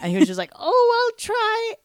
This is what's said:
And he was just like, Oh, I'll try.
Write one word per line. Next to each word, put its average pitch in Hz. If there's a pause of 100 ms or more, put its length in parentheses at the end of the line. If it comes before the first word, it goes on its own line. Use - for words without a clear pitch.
And 175
he 180
was 196
just 185
like, 180
Oh, 480
I'll 453
try. 440 (120)